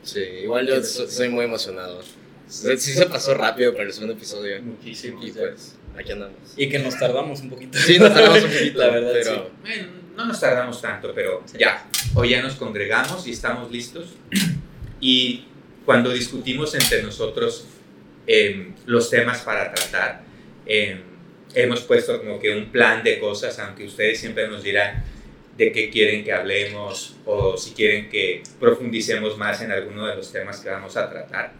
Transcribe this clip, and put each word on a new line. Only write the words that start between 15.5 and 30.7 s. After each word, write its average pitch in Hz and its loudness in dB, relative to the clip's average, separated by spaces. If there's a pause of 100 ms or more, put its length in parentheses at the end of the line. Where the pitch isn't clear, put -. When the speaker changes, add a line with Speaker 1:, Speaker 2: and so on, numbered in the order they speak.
Speaker 2:
cuando 123 6
discutimos 127 -4
entre 123 2
nosotros, 117 -4 (600)
em, 101 4 (120)
los 117 2
temas 120 2
para 104 -4
tratar, - -2 (420)
em, 104 0 (540)
hemos 120 2
puesto 120 2
como 104 -8
que 107 0
un 107 -6
plan 113 4
de 110 2
cosas, 107 -4
aunque 98 -12
ustedes 110 -2
siempre 113 -4
nos 101 -10
dirán 101 0 (540)
de 113 6
qué 110 -2
quieren 104 2
que 104 -4
hablemos 101 -4 (100)
o 98 2
si - -10
quieren 104 2
que 92 -2 (160)
profundicemos 117 0
más 104 -2
en 113 -6
alguno 101 -6
de 107 -4
los 92 -12
temas 98 -8
que 101 -12
vamos 95 -8